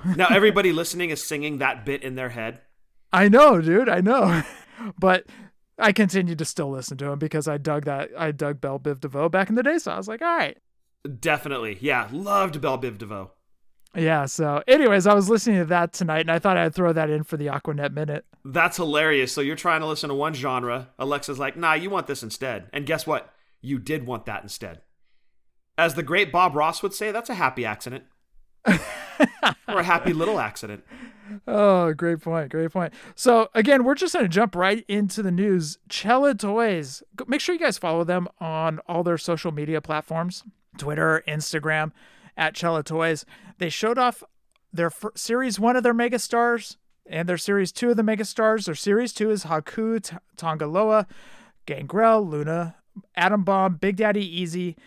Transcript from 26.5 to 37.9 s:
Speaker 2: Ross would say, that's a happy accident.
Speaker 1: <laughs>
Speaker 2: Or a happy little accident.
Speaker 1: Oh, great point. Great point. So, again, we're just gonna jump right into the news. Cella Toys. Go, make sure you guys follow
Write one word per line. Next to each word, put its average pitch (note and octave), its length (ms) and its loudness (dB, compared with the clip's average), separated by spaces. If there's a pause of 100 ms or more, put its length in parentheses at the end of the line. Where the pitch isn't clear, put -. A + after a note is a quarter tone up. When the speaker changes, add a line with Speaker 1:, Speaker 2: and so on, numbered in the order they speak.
Speaker 2:
Ross D#3 280 -2
would G3 100 -4
say, G#3+ 180 -6
that's A3+ 200 -6
a - 40 -6
happy B2+ 300 -2
accident. A#2+ 380 -10 (640)
Speaker 1:
<laughs> F#3 120 4 (880)
Speaker 2:
Or G3+ 120 -2
a E3+ 40 2
happy F3+ 300 2
little E3+ 260 0
accident. G#2 440 -8 (640)
Speaker 1:
Oh, G3 460 4
great E3 280 -2
point. E3 300 -4
Great D#3+ 200 -2
point. F3 220 -4 (220)
So, A3+ 400 4
again, B3 280 6
we're C4 120 4
just F4+ 180 -2
gonna C4+ 140 2
jump F#3+ 280 2
right G3 320 0
into G#3 360 -2
the F#3+ 80 0
news. F3+ 460 0 (120)
Cella C4 460 2
Toys. G3 680 -2 (140)
Go, B3+ 120 -10
make C#4+ 140 0
sure F4+ 120 -2
you E4 60 -4
guys D4 200 0
follow E3+ 240 0